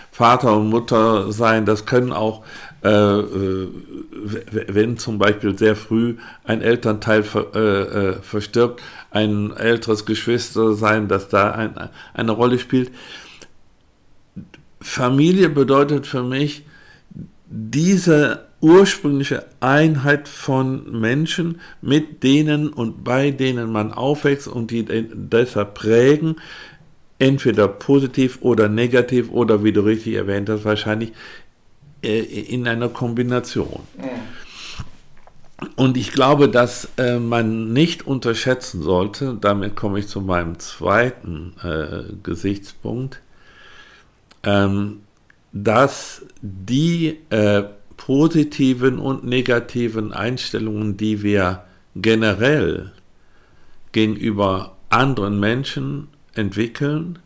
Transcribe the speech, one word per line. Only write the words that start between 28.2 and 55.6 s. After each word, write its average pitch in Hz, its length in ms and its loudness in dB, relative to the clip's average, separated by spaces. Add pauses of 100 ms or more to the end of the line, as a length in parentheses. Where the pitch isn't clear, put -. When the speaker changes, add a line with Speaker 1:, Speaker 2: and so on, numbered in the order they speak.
Speaker 1:
oder 110 280 2
negativ 120 640 2
oder, 110 320 2
wie 107 80 4
du 101 120 2
richtig 110 320 0
erwähnt 101 360 -4
hast, 107 140 -4
wahrscheinlich, 107 480 -2 (920)
äh, 110 180 -2
in 117 460 -8
einer 117 220 -2
Kombination. 120 920 -4 (140)
Speaker 2:
Mhm. - 1800 -16
Speaker 1:
Und 131 200 2
ich 110 140 -4
glaube, 139 380 4
dass, 120 400 0 (100)
äh, 123 220 0
man 113 520 -2
nicht 165 320 2
unterschätzen 127 800 -2
sollte, 101 580 -2
damit 101 360 0
komme 101 240 -4
ich 101 80 -6
zu - 120 -8
meinem 87 380 -4
zweiten, 90 1040 -4
äh, 80 500 -8 (120)
Gesichtspunkt, 101 960 -8 (1200)
ähm, 101 600 0 (500)
dass 110 720 0 (200)
die, 139 800 -2 (100)
äh, 104 320 2 (340)
positiven 139 1040 2
und 135 260 -4
negativen 120 880 -2
Einstellungen, 107 880 -4
die 107 240 -2
wir 98 420 0 (300)
generell 107 960 2 (1000)
gegenüber 101 840 -2 (140)
anderen 110 500 0
Menschen 135 680 -4 (260)